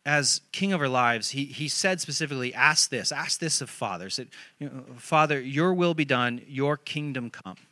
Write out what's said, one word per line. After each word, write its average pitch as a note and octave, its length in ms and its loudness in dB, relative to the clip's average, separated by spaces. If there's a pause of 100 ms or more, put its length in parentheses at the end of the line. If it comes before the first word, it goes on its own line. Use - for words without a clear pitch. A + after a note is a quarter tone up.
as C#3+ 360 2 (100)
king G3 200 0
of F3 100 2
our C#3 60 2
lives, A#2+ 420 4
he, C#3 160 -4
he C3+ 220 -8
said F#3 320 0
specifically, C3+ 540 -4
"Ask D3 380 4
this, C3 200 -2
ask - 280 -4
this E3 200 0
of B2+ 120 -8
Father." F#2+ 400 -6
Said, B2+ 180 -6 (300)
you D3 100 -8
know, C3 140 -14 (140)
"Father, D3+ 440 2
your C#3+ 320 2
will F3 220 2
be D#3 100 2
done, B2 420 0
your C#3+ 300 0
kingdom C3 540 -6
come." F#2 240 -14 (160)